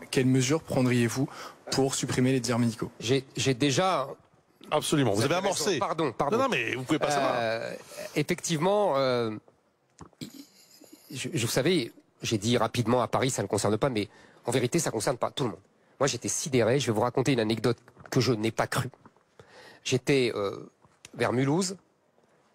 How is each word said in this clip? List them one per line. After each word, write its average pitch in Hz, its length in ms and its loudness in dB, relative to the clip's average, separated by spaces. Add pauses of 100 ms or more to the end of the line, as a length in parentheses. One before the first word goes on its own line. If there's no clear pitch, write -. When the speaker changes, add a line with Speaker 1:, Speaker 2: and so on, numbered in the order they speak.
(120)
Speaker 1:
quelles 127 140 2
mesures 131 360 2
prendriez-vous 127 640 2 (440)
pour 135 240 0
supprimer 131 340 0
les 135 80 2
déserts 120 220 0
médicaux ? 117 400 0
Speaker 2:
J'ai, 131 240 0 (120)
j'ai 131 180 2
déjà 143 520 2 (640)
Speaker 3:
Absolument, 143 400 2
vous 98 60 2
Speaker 2:
Vous 110 80 2
Speaker 3:
avez 139 100 2
Speaker 2:
avez 185 140 0
raison. 180 120 -2
Speaker 3:
amorcé. 185 200 0
Speaker 2:
Pardon, 160 320 -2
pardon. 156 240 0
Speaker 3:
Non, 262 80 2
non, 269 60 2
mais 117 260 -2
vous 131 80 -6
pouvez 151 160 0
pas 147 100 0
savoir. 139 260 0
Speaker 2:
Euh, 117 380 -2 (400)
effectivement, 180 840 0
euh, 123 380 0 (1800)
je, 127 220 -8
je, 117 140 0
vous - 60 -2
savez, 143 400 0 (300)
j'ai 113 160 0
dit 113 180 2
rapidement 117 460 2
à 107 60 0
Paris, 117 220 0
ça 120 120 -4
ne 98 60 -4
concerne 104 280 0
pas, 147 120 0
mais 107 200 -4 (380)
en 120 40 -4
vérité, 131 280 0
ça 147 120 -2
concerne 120 260 -2
pas 110 140 -4
tout - 140 -6
le 113 60 -2
monde. 87 80 -10 (420)
Moi, 131 60 2
j'étais 117 220 -4
sidéré. 123 500 2
Je 139 80 -4
vais 120 60 0
vous 104 80 0
raconter 123 320 0
une 117 80 2
anecdote 110 380 0 (320)
que 135 100 2
je 123 120 4
n'ai 110 200 0
pas 117 140 -2
crue. - 240 -4 (920)
J'étais, 127 500 2
euh, - 360 -6 (440)
vers 107 180 0
Mulhouse 160 440 0 (800)